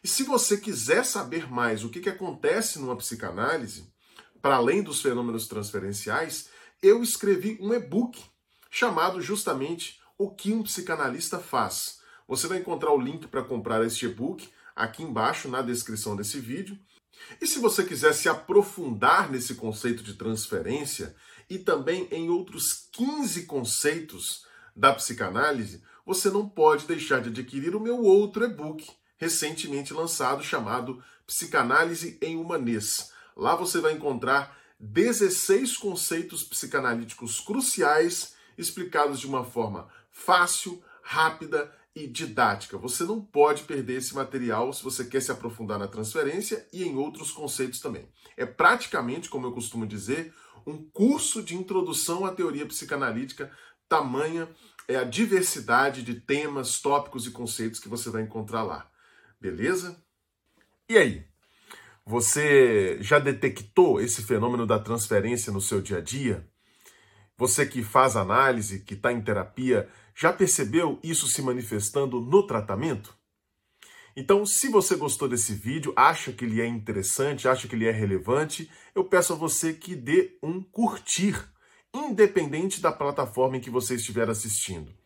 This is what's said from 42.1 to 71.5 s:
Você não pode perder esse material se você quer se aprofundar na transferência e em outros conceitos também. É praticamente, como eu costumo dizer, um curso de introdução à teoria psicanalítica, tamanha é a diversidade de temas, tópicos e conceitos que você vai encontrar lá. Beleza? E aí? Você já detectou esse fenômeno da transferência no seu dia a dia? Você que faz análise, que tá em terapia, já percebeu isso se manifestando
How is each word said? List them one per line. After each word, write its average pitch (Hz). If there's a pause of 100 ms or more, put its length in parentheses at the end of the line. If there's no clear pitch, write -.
Você 123
não 214
pode 147
perder 127
esse 127
material 123
se -
você 127
quer 131
se 131
aprofundar 110
na 98
transferência 147
e 180
em 147
outros -
conceitos -
também. 107 (280)
É -
praticamente, 165
como 127
eu 123
costumo 117
dizer, 120 (320)
um 156
curso 226
de 165
introdução 185
à 190
teoria 151
psicanalítica, 135 (380)
tamanha 156 (380)
é 131
a 123
diversidade 135
de 117
temas, 143
tópicos 143
e 123
conceitos 113
que -
você 117
vai 110
encontrar 110
lá. 80 (500)
Beleza? 151 (840)
E 226
aí? 127 (840)
Você 120
já 127
detectou 139
esse 110
fenômeno 117
da 107
transferência 110
no 98
seu 98
dia 90
a -
dia? 127 (920)
Você 127
que 131
faz 127
análise, 107
que -
tá 120
em 117
terapia, 107 (260)
já 165
percebeu 160
isso 160
se -
manifestando 123